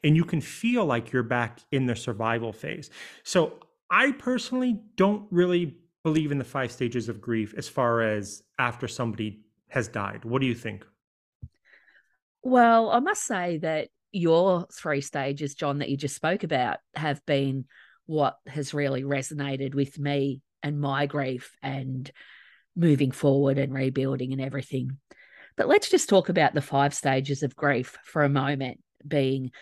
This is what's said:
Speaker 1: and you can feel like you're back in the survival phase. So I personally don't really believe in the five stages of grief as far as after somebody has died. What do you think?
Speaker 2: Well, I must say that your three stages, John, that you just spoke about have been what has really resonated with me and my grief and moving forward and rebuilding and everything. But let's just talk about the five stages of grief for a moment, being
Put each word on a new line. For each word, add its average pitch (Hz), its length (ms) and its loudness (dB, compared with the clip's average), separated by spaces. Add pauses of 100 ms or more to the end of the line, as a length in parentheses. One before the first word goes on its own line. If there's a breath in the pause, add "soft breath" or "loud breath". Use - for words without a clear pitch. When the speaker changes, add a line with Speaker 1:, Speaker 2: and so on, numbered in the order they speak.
Speaker 1:
and 151 140 6
you 165 80 4
can 170 160 -2
feel 233 440 -2
like 117 280 -2
you're 127 100 2
back 120 380 -2 (120)
in 131 140 0
the 117 100 0
survival 113 560 -4
phase. - 380 -10 (320 loud breath)
So - 380 0 (300)
I 240 220 4
personally 254 680 -2 (160)
don't 202 360 2
really 175 440 2 (260)
believe 156 300 0
in 143 60 0
the 127 60 -2
five 127 280 -4
stages 120 360 -4
of 104 120 -8
grief 110 360 -2
as - 120 -10
far 117 340 2
as 107 400 -4 (160)
after 120 300 -2
somebody 110 520 -6 (280)
has 123 200 -2
died. 104 360 -8
What 120 160 -2
do 135 60 0
you 120 80 0
think? 104 300 -12 (1600 soft breath)
Speaker 2:
Well, 233 480 6
I 240 100 4
must 392 240 -2
say 175 340 -4
that 160 300 -4 (240)
your 175 600 4
three 143 300 -2
stages, 143 520 -4
John, 143 240 -2
that 147 100 -4
you 139 80 -2
just 143 200 -6
spoke 175 260 -2
about 131 360 -2 (160)
have 147 320 -4
been 139 400 0 (400 soft breath)
what 151 300 0 (100)
has 143 280 -8
really 139 280 -2
resonated 139 720 -4
with 139 240 -2
me 139 420 0 (220)
and 147 180 -4
my 143 260 0
grief 135 560 -6
and 135 480 -6 (640 loud breath)
moving 147 360 4
forward 139 480 2
and 131 140 -2
rebuilding 135 600 -2
and 135 80 -4
everything. 131 580 -6 (580 loud breath)
But - 120 0
let's 403 220 4
just - 180 2
talk 190 200 6
about 170 260 4
the 147 80 0
five 143 320 2
stages 135 480 -2
of 135 120 -4
grief 131 500 -2
for 151 200 0
a 143 40 4
moment, 135 520 -2 (260)
being 135 440 0 (120 loud breath)